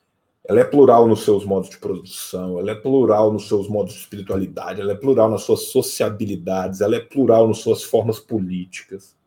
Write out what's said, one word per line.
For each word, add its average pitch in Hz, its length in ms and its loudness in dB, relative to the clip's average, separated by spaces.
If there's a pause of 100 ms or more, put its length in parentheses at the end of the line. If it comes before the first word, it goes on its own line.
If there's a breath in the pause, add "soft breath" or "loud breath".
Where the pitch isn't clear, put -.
(440)
Ela 107 160 2
é 127 40 4
plural 127 420 6
nos 107 160 2
seus 98 220 2
modos 98 260 -4
de - 80 -20
produção, 92 800 -10
ela 98 140 -6
é - 20 -6
plural 110 580 2
nos 104 140 -6
seus 101 220 -2
modos 101 240 -4
de - 80 -18
espiritualidade, 95 800 -8
ela 98 100 -4
é 98 60 -4
plural 123 340 2
nas 101 120 -4
suas - 220 -2
sociabilidades, 98 1160 -4
ela 107 160 0
é 113 40 -6
plural 113 460 2
nas 107 120 -2
suas - 260 -2
formas - 340 -2
políticas. 92 960 -10 (120)